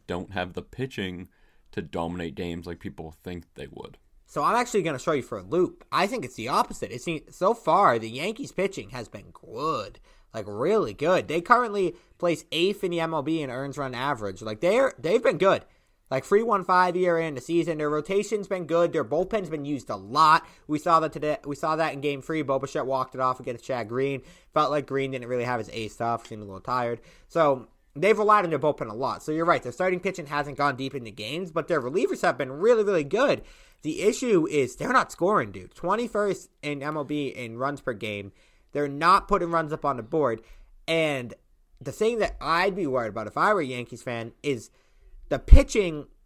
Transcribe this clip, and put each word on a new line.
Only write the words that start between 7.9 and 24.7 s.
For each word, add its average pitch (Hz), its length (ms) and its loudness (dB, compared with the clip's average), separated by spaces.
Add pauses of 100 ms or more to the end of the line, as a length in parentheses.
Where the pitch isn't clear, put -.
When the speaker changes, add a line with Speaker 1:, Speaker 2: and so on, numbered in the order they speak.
Speaker 2:
the 113 120 -4
Yankees 175 420 -6
pitching 185 380 -4
has 117 180 -12
been 95 240 -18
good, 117 680 -6 (340)
like, 107 160 -8
really 135 440 0
good. 151 360 0
They 160 100 -2
currently 208 560 0 (220)
place 175 340 -2
eighth 185 320 0
in 180 80 -2
the 170 80 -2
M 165 140 -2
L 156 80 -2
B 156 200 -2
in 135 80 -6
earned 131 280 -8
run 135 180 -6
average. 117 460 -4
Like, 110 180 -8
they're, 233 400 2
they've 180 240 2
been 214 140 2
good. 180 260 4 (480)
Like, 135 120 -2
three 208 200 4
one 208 200 0
five 180 320 4
E 180 120 2
R 170 100 4
A 165 80 0
in 156 80 -4
the 123 80 -8
season. 165 380 0
Their 151 100 0
rotation's 196 580 -2
been 180 180 -4
good. 170 280 2
Their 156 100 0
bullpen's 175 460 -2
been 151 160 -6
used 143 240 -4
a 110 60 -6
lot. 147 500 6 (220)
We 151 100 0
saw 165 220 4
that 156 140 0
today. 151 320 -2
We 143 100 -6
saw 156 200 0
that 156 180 0
in 139 80 -10
Game 143 200 -2
Three. 156 220 -2
Bo 135 160 0
Bichette 135 260 -4
walked 131 300 -2
it 127 60 -4
off 127 180 0
against 123 240 -10
Chad 120 260 -4
Green. 131 320 -2 (320)
Felt 151 160 2
like 147 160 0